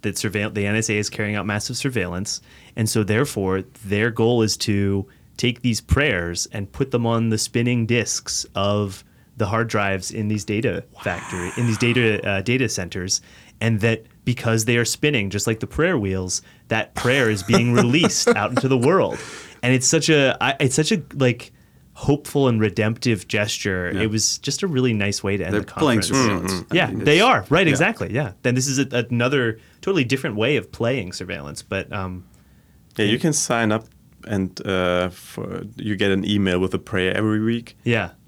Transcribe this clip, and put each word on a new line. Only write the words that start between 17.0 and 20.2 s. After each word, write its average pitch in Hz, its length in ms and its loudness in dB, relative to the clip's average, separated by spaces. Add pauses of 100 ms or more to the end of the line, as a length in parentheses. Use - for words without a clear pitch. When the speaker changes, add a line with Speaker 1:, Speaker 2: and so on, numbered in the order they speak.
Speaker 1:
is 104 140 0
being 117 300 2
Speaker 2:
<laughs> 120 80 4
Speaker 1:
released 139 460 2
out 107 240 2
into 127 160 0
the 131 100 4
world. 135 400 2 (440)
And 123 120 4
it's 131 140 2
such 160 220 2
a, 139 320 4